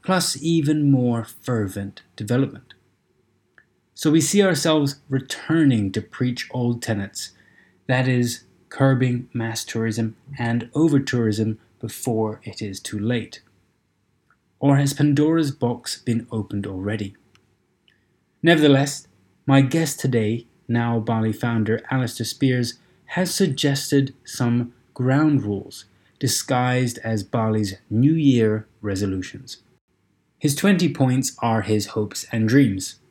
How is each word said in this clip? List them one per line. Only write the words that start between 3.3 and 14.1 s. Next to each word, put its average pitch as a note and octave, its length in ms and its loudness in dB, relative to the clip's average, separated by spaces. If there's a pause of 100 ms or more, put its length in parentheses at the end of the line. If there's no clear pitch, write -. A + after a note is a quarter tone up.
So - 160 -2
we D#3 120 4
see G3 200 2
ourselves D#3 680 2
returning C3 840 0
to G#2+ 100 -4
preach - 500 -6
old A#2+ 300 -2
tenets, G2+ 500 -6 (540)
that B2+ 220 0
is, B2 380 -2 (240)
curbing B2 640 2
mass A2+ 300 -6
tourism A2+ 520 -4 (240)
and A#2+ 340 -2
over-tourism A#2+ 840 0 (200)
before A2 640 -4
it - 160 -14
is G2 200 -10
too - 180 -10
late. A2 440 -4 (1160)